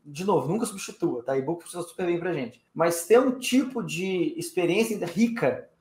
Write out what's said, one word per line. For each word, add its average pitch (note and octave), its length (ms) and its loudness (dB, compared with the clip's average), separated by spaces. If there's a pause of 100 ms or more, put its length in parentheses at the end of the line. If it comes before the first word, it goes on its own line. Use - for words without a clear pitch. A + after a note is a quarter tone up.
de D3 200 -10
novo, F#3 240 2
nunca G#3+ 180 0
substitua, E3+ 560 -6
tá? C3+ 160 -2
E-book D#3 240 -4
funciona F3 240 -10
super - 200 -6
bem F3 120 0
pra F3 140 -4
gente. C3 280 -6 (140)
Mas E3+ 320 0
ter A3+ 140 8
um C4+ 180 2
tipo A#3+ 460 0
de F3 520 -2
experiência F3+ 720 0
rica A3+ 600 0 (120)